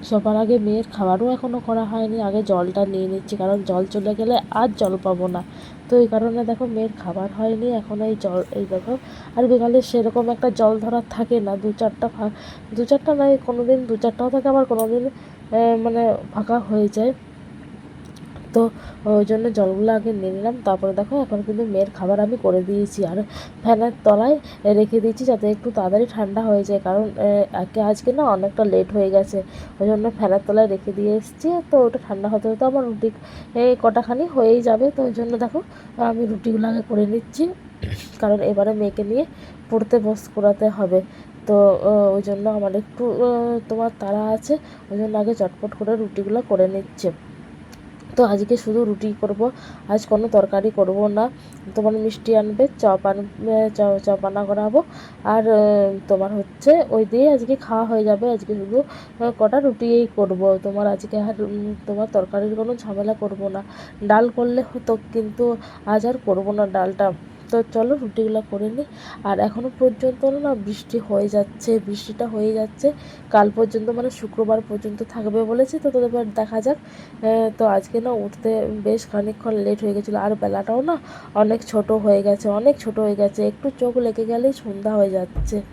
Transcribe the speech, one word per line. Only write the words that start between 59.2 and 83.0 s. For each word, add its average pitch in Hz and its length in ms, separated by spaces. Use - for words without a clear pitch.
কটা 214 200
রুটিই 233 560
করব, 190 480
তোমার 202 240
আজকে 202 300
আর, 214 240
উম, 208 340
তোমার 208 260
তরকারির 202 420
কোনো 220 200
ঝামেলা 214 380
করব 196 340
না। 196 160
ডাল 214 260
করলে 240 320
হতো, 240 360
কিন্তু 226 440
আজ 208 200
আর 247 80
করব 196 260
না 208 160
ডালটা। 190 440
তো 233 120
চলো 240 220
রুটিগুলো 220 540
করে 208 200
নিই। 254 160
আর 196 160
এখনও 214 300
পর্যন্ত 254 460
না 277 300
বৃষ্টি 208 440
হয়ে 202 300
যাচ্ছে, 208 560
বৃষ্টিটা 208 420
হয়ে 220 260
যাচ্ছে, 220 400
কাল 208 260
পর্যন্ত 220 340
মানে 240 200
শুক্রবার 220 600
পর্যন্ত 208 400
থাকবে 220 340
বলেছে। 262 360
তো 285 100
তোদের 247 200
এবার 233 160
দেখা 220 260
যাক। 269 160
এ, 226 340
তো 226 80
আজকে 202 360
না 247 100
উঠতে 214 560
বেশ 214 440
খানিকক্ষণ 214 420
লেট 208 300
হয়ে 208 100
গেছিলো, 208 260
আর 208 160
বেলাটাও 202 460
না 320 160
অনেক 214 340
ছোট 214 240
হয়ে 208 320
গেছে, 202 260
অনেক 240 300
ছোট 214 200
হয়ে 214 160